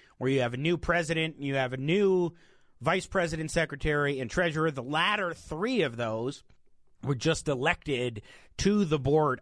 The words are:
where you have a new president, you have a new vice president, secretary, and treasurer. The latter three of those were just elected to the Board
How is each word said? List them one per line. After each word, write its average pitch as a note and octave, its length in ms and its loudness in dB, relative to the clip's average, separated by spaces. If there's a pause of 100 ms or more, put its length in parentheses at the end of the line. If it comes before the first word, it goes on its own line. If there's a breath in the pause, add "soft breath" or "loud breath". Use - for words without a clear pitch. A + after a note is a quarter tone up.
(180 soft breath)
where B2+ 140 0
you C3+ 80 4
have A#2+ 160 0
a - 20 -6
new D#3+ 200 0
president, D#3+ 640 -2
you C#3 140 -2
have C3 180 0
a C3 40 -6
new F3+ 540 2 (480 soft breath)
vice E3+ 280 0
president, D#3+ 420 -2
secretary, D3 720 0
and A#2+ 100 -4
treasurer. D#3+ 400 0
The C3 140 -4
latter F3 500 0
three G3+ 480 -2
of A#2+ 160 0
those A#2 460 -4 (580)
were C#3 140 0
just D#3 320 0
elected B2+ 760 -2 (360 loud breath)
to G3+ 280 4
the D3+ 140 0
Board C#3+ 420 2